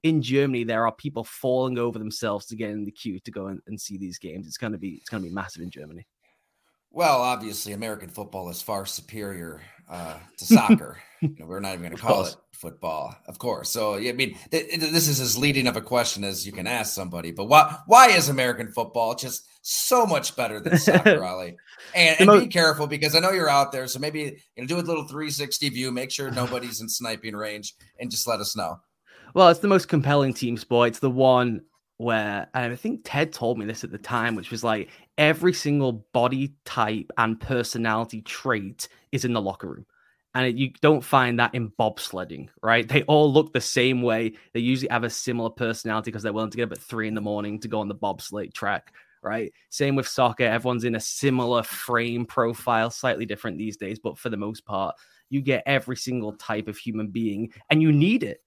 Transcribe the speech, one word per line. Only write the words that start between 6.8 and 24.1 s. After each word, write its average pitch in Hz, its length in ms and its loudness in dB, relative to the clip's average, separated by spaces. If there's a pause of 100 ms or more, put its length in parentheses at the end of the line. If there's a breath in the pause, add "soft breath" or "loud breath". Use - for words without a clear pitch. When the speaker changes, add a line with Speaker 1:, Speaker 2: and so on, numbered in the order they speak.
Speaker 2:
Well, 147 300 2
obviously, 107 520 -4
American 104 360 -8
football 92 400 -12
is 87 120 -10
far 98 240 -6
superior, 92 760 -10 (280 loud breath)
uh, 82 280 -10 (200)
to - 80 -12
soccer. 110 560 4
Speaker 1:
<laughs> - 60 -20 (120)
Speaker 2:
You 151 200 -4
know, 80 80 -18
we're 92 120 -10
not 98 100 -8
even 90 120 -8
gonna 85 140 -10
Speaker 1:
Of 85 60 -14
Speaker 2:
call 110 160 2
Speaker 1:
course. 90 160 -2
Speaker 2:
it - 40 -18 (140)
football, 80 640 -10 (100)
of - 140 -18
course. 76 320 -4
So, 107 240 -2
yeah, 113 160 -4
I - 20 -6
mean, 127 240 -2 (140)
th-, 160 180 -2
th-, 156 220 -4
this 160 160 4
is 139 120 2
as 120 160 0
leading 135 300 2
of 120 100 2
a 113 60 -4
question 113 420 0
as 95 220 -6
you 101 60 -12
can 92 160 -6
ask 113 260 -4
somebody. 87 380 -8
But 92 140 -6
why, 147 300 8 (120)
why 240 220 12
is 175 200 6
American 123 420 0
football 117 440 -2
just - 320 -10 (160 soft breath)
so - 420 2
much 160 300 0
better 107 240 -4
than - 180 4
soccer, 180 480 6
Speaker 1:
<laughs> - 0 -
Speaker 2:
Ollie? 90 320 -6 (380 loud breath)
And, 165 220 6
Speaker 1:
The - 20 -4
Speaker 2:
and 196 80 10
Speaker 1:
mo- 208 140 12
Speaker 2:
be 247 40 0
careful, 156 400 2
because 147 300 -2
I 165 40 6
know 185 120 2
you're 170 180 2
out 139 220 4
there. 131 160 -6
So 127 100 -6
maybe, 151 220 -6 (360 soft breath)